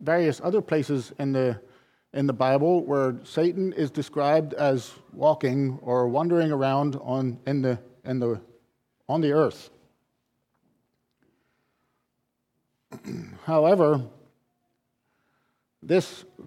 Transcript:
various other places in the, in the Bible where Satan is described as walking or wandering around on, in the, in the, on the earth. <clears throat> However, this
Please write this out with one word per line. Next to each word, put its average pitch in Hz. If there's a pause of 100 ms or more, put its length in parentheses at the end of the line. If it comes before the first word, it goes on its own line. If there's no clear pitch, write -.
various 160
other 185
places 143
in 139
the, 127 (520)
in 139
the 135
Bible 139
where 131
Satan 180
is 147
described 151
as 135 (220)
walking 139
or 123
wandering 160
around 135
on, 127
in 139
the, 123 (260)
in 127
the, 117 (680)
on 156
the 147
earth. 147 (3250)
<clears throat> - (400)
However, 156 (1800)
this - (220)